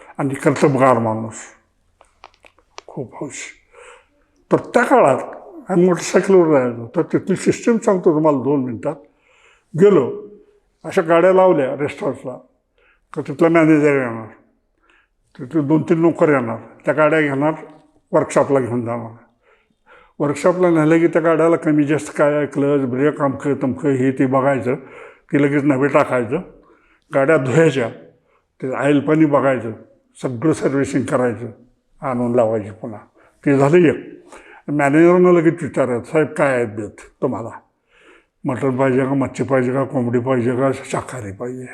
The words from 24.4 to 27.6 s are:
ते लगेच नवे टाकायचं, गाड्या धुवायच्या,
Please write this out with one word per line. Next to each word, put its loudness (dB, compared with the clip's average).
ते 2
लगेच 0
नवे 2
टाकायचं, 0
गाड्या 2
धुवायच्या, 2